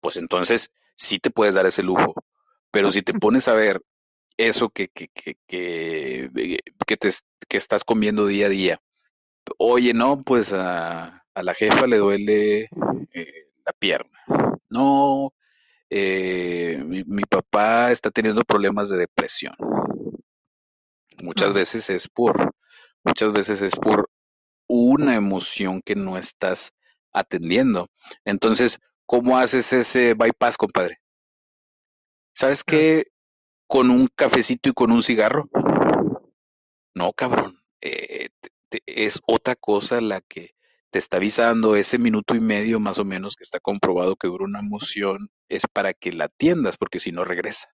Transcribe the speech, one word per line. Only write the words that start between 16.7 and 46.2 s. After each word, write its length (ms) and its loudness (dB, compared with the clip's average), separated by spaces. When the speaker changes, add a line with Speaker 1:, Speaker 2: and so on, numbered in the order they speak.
Speaker 1:
mi, 180 -8
mi 200 -4
papá 680 2
está 180 -2
teniendo 340 0
problemas 460 0
de 80 -2
depresión. 580 -4
Muchas 260 0
Speaker 2:
Claro. 60 -2
Speaker 1:
veces 360 0
es 180 -2
por, 460 0
muchas 280 0
veces 300 0
es 140 -2
por 320 0
una 480 4
emoción 680 -2
que 120 -2
no 220 -6
estás 540 -4
atendiendo. 760 0
Entonces, 560 2
¿cómo 320 2
haces 340 2
ese 420 4
bypass, 440 2
compadre? 420 -2
¿Sabes 280 2
Speaker 2:
Claro. 180 2
Speaker 1:
qué? 240 4
¿Con 220 4
un 260 4
cafecito 540 2
y 40 -2
con 180 4
un 100 4
cigarro? 460 2
No, 180 -2
cabrón. 480 -2
Eh, 500 -10
te, 100 -20
te, 140 -8
es 220 -2
otra 280 0
cosa 460 0
la 200 -4
que 340 -18
te 80 -2
está 200 -2
avisando 580 2
ese 220 2
minuto 360 0
y 60 2
medio 400 0
más 180 -4
o 60 0
menos 320 -8
que 80 -20
está 160 -8
comprobado 560 -2
que 120 -6
dura 160 -6
una 160 -8
emoción, 720 -6
es 140 -6
para 220 -2
que 180 -8
la 140 -4